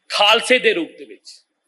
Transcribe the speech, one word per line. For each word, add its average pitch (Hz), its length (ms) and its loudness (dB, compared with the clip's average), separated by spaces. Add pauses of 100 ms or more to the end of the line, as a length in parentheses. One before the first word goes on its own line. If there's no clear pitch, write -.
ਖਾਲਸੇ 226 500 2
ਦੇ 214 160 0
ਰੂਪ 160 240 -8
ਦੇ 143 60 -20
ਵਿੱਚ। - 400 -20 (240)